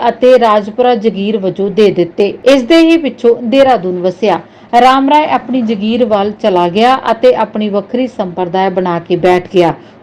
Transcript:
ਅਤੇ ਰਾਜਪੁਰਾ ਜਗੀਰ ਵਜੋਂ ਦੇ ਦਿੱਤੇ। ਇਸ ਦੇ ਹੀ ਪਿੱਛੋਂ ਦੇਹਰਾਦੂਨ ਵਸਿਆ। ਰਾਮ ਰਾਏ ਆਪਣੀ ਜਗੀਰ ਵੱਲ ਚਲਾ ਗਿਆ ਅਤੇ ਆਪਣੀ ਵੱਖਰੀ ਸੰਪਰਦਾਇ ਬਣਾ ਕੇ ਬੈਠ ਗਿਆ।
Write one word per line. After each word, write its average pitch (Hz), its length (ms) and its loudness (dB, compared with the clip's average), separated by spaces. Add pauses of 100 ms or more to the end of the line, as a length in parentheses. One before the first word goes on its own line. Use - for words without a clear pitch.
ਅਤੇ 254 300 4
ਰਾਜਪੁਰਾ 214 560 0
ਜਗੀਰ 208 440 -4
ਵਜੋਂ 190 320 -4
ਦੇ 196 200 2
ਦਿੱਤੇ। 180 540 -2
ਇਸ 262 180 4
ਦੇ 330 160 2
ਹੀ 330 180 4
ਪਿੱਛੋਂ 247 460 -2
ਦੇਹਰਾਦੂਨ 220 600 0
ਵਸਿਆ। 185 380 -2 (400)
ਰਾਮ 262 280 4
ਰਾਏ 302 220 2
ਆਪਣੀ 247 320 -4
ਜਗੀਰ 220 420 -2
ਵੱਲ 208 280 -2
ਚਲਾ 180 360 0
ਗਿਆ 233 300 2 (120)
ਅਤੇ 247 240 2
ਆਪਣੀ 214 340 -4
ਵੱਖਰੀ 202 380 -4
ਸੰਪਰਦਾਇ 190 640 -4
ਬਣਾ 185 280 -2
ਕੇ 165 180 -4
ਬੈਠ 180 380 0
ਗਿਆ। 170 200 2 (280)